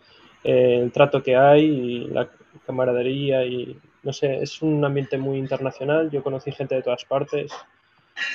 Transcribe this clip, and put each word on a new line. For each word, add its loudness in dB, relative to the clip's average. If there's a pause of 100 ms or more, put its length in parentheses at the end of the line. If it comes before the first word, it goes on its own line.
(460)
eh, 4
el -4
trato 4
que 2
hay 8
y -2
la -4 (360)
camaradería 0
y, -8 (260)
no -6
sé, -2
es -8
un 2
ambiente -2
muy -4
internacional. -2
Yo -4
conocí -6
gente -4
de -2
todas -2
partes. -4 (840)